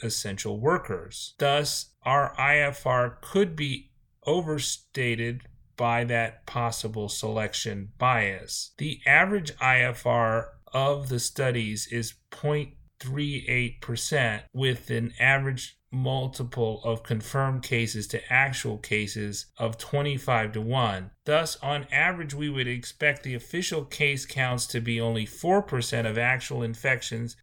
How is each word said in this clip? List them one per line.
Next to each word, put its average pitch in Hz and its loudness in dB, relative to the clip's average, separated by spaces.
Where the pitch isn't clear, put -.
essential 104 -4
workers. 107 -2
Thus, 143 2
our 135 2
I 143 4
F 143 0
R 123 2
could 196 2
be 143 -6
overstated 131 -2
by 120 2
that 117 0
possible 110 -2
selection 107 -4
bias. 107 0
The 135 -6
average 165 4
I 127 6
F 123 0
R 113 4
of 135 2
the 120 0
studies 117 0
is 117 -4
point 147 -2
three 143 -4
eight 123 0
percent, 117 0
with 127 0
an 117 0
average 135 2
multiple 131 -2
of 113 -2
confirmed 131 0
cases 113 0
to - -4
actual 131 0
cases 104 -4
of 113 -2
twenty-five-to-one. 113 0
Thus, 156 2
on 143 -2
average, 160 2
we 147 -2
would 131 0
expect 131 0
the 127 -4
official 165 -4
case 139 0
counts 127 0
to 123 -2
be 117 0
only 113 0
four 190 2
percent 120 0
of 107 0
actual 123 0
infections 117 -2